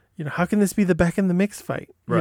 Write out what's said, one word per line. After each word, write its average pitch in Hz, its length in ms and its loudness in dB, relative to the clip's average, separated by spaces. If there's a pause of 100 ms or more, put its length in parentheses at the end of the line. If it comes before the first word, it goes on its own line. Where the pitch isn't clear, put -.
(160)
you 165 100 -10
know, 139 60 -6
how 180 140 -2
can 208 140 0
this 196 140 2
be 208 100 2
the 180 100 2
Back 170 240 0
in 196 100 0
the 175 60 0
Mix 196 280 -2
fight? - 280 -10 (180)
You - 140 -2